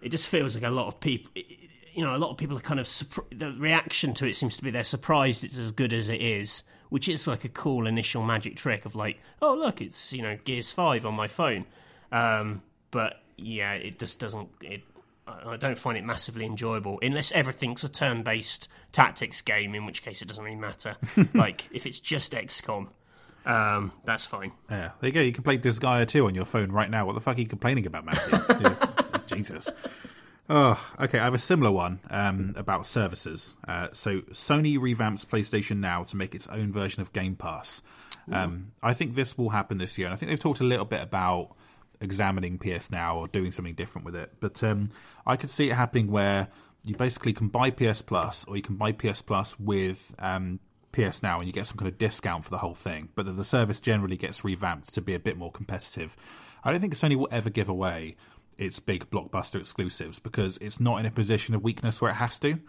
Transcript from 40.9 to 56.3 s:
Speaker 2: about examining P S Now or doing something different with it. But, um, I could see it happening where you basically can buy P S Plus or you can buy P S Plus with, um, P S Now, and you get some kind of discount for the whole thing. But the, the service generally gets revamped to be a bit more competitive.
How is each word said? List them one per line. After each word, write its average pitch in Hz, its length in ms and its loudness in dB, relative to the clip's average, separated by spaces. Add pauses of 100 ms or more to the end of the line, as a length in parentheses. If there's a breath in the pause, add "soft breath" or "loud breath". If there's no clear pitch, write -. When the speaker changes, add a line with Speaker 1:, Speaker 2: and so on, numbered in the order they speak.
Speaker 2:
about 90 540 0 (440 loud breath)
examining 95 600 0
P 92 140 -2
S - 180 -6
Now 85 260 0
or 82 100 -4
doing 92 240 0
something 87 220 -8
different 80 320 -8
with 87 100 -8
it. - 240 -10
But, - 240 -2
um, 104 260 2 (360 loud breath)
I 127 100 4
could 135 140 -4
see 147 200 2
it 120 60 2
happening 120 360 2
where 101 380 4 (340 loud breath)
you 107 120 -4
basically 123 380 0
can 107 140 0
buy 127 240 2
P 123 160 2
S 104 160 2
Plus - 420 -2
or 101 100 -8
you 98 60 -2
can 98 140 -6
buy 107 160 2
P 107 180 -2
S 101 140 -4
Plus 101 360 -2
with, 98 600 0
um, 92 400 -4 (320)
P 120 120 2
S 92 200 -2
Now, 87 160 0
and 90 80 -4
you 87 60 -6
get 95 120 -4
some - 120 -8
kind 95 140 -2
of - 60 -14
discount 92 460 -2
for - 80 -14
the 90 80 -2
whole 85 160 -4
thing. 78 400 -8
But 101 100 -2
the, 95 60 -4
the 98 140 -4
service 113 340 2
generally 98 380 2
gets - 260 -6
revamped 90 500 -2
to 104 80 -2
be 92 140 -2
a 82 40 -4
bit 98 180 -2
more 85 140 -8
competitive. - 640 -6 (480 loud breath)